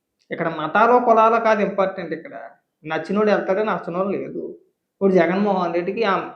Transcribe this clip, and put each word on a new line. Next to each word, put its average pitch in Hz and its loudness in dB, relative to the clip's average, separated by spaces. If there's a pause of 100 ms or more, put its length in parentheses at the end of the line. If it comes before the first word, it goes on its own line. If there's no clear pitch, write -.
(300)
ఇక్కడ 165 -4
మతాలు 208 2
కులాలు 226 4
కాదు 220 2
ఇంపార్టెంట్, 185 -4
ఇక్కడ - -14 (340)
నచ్చినోడు 190 0
వెళ్తాడు, 190 0
నచ్చినోడు 190 -4
లేదు. 135 -8 (340)
ఇప్పుడు 196 0
జగన్మోహన్ 180 2
రెడ్డికి 196 -2
ఆ 175 -2